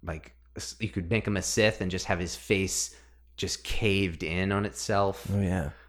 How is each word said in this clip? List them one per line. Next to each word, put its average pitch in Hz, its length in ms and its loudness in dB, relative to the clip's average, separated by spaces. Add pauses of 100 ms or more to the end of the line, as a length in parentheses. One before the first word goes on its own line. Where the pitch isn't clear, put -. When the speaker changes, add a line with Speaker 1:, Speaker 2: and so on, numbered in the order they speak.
Speaker 1:
like, 80 320 -10 (220)
s-, - 240 -10
you 110 80 -2
could 87 200 -4
make 107 180 0
him 104 100 0
a 92 60 -2
Sith - 380 2
and 90 100 -2
just 92 160 -4
have 92 120 0
his 87 160 -4
face - 600 0 (420)
just - 260 -4
caved 98 600 2
in 90 260 0
on 101 160 2
itself. 101 640 0
Speaker 2:
Oh, 101 80 4
yeah. 87 300 2 (180)